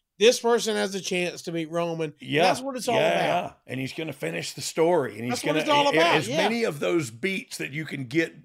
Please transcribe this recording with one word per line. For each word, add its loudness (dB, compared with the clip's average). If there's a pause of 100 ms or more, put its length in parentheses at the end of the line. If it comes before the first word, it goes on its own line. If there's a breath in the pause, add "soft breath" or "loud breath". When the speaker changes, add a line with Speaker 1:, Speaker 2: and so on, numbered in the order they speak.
(200)
Speaker 1:
"This 6
person 2
has 0
a -6
chance -2
to -8
beat -4
Roman." -2
And -12
Speaker 2:
Yeah. 4
Speaker 1:
that's 4
what -8
it's -6
all 2
Speaker 2:
Yeah, 4
Speaker 1:
about. 0
Speaker 2:
yeah. -10 (200)
And -6
he's -6
gonna -8
finish -8
the -10
story. 2
And -8
he's -2
Speaker 1:
That's -4
what 0
Speaker 2:
gonna 2
Speaker 1:
it's 0
all 4
Speaker 2:
a-, 4
a-, 4
Speaker 1:
about, 6
Speaker 2:
as 0
Speaker 1:
yeah. -2
Speaker 2:
many 0
of -2
those 0
beats -6
that -8
you -6
can -8
get 0